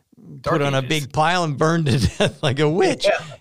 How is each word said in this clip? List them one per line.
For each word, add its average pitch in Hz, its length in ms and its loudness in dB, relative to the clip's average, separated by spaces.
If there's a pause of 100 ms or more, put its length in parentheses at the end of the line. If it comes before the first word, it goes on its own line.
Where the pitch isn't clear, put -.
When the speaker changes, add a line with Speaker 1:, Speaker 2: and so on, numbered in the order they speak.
(420)
Speaker 1:
Dark 156 180 0
Speaker 2:
put - 20 0
on 139 140 0
a - 20 0
Speaker 1:
Ages. 127 120 -2 (160)
Speaker 2:
big - 60 -16
pile 170 320 2
and 147 140 -2
burned 160 300 2
to 135 100 2
<laughs> - 200 0
death - 260 -2
like 143 160 0
a 151 100 2
witch. 277 380 0
Speaker 1:
Yeah. - 180 0 (160)